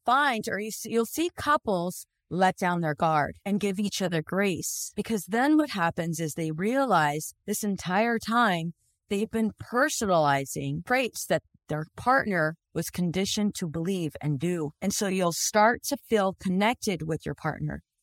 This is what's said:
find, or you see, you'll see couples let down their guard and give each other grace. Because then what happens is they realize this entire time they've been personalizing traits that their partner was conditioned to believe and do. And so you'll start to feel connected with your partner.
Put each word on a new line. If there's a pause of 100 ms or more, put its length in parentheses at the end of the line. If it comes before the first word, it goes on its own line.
find,
or
you
see,
you'll
see
couples (240)
let
down
their
guard
and
give
each
other
grace.
Because
then
what
happens
is
they
realize (120)
this
entire
time (360)
they've
been (100)
personalizing
traits
that (260)
their (100)
partner (160)
was
conditioned
to
believe
and
do.
And
so
you'll
start
to
feel
connected
with
your
partner. (200)